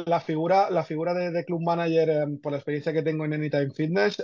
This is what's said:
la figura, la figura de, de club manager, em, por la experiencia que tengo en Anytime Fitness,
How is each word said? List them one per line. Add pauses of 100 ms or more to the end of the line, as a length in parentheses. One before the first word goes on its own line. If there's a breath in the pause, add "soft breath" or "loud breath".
la
figura,
la
figura
de,
de
club
manager,
em,
por
la
experiencia
que
tengo
en
Anytime
Fitness,